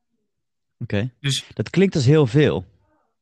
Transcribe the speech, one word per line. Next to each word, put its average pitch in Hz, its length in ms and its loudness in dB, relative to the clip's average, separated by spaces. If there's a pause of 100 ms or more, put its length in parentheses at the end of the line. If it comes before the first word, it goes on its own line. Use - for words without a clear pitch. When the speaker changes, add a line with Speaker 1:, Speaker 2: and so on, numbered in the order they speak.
(800)
Speaker 1:
Oké. 113 420 -6
Speaker 2:
Dus 139 240 -6 (100)
Speaker 1:
Dat - 160 -8
klinkt 185 240 0
als 143 100 -2
heel 147 220 4
veel. 107 400 0 (560)